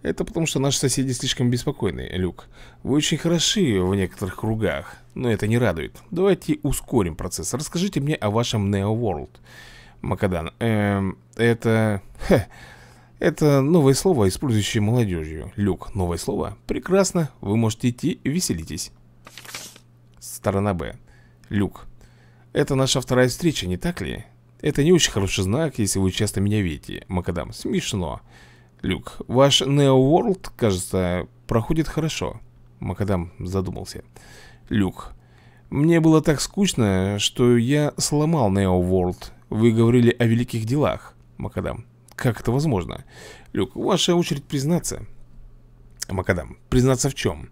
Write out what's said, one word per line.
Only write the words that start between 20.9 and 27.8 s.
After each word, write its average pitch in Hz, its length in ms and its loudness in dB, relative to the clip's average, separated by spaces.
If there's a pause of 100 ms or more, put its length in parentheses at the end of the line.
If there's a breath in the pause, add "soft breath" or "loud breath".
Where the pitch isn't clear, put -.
Люк. - 380 -2 (680 soft breath)
«Это 143 220 0
наша 131 260 0
вторая 127 280 2
встреча, 143 380 -2
не 90 100 -2
так 170 240 -6
ли? 64 240 -8 (360)
Это 147 240 0
не 170 80 6
очень 170 180 4
хороший 98 340 0
знак, 135 340 -2
если 98 200 0
вы 95 120 2
часто 101 300 -2
меня 104 200 0
видите». 76 480 -6
Макадам. 87 440 -4
«Смешно». 101 680 -6 (640 soft breath)